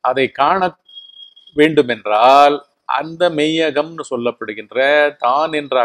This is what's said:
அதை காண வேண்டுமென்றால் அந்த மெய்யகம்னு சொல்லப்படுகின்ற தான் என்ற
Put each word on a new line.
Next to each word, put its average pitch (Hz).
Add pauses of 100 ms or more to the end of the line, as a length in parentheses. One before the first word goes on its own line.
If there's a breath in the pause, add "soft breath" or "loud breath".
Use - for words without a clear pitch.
அதை 127 (160)
காண 175 (960)
வேண்டுமென்றால் 139 (420)
அந்த 165 (160)
மெய்யகம்னு 156
சொல்லப்படுகின்ற 113 (480)
தான் 151
என்ற 135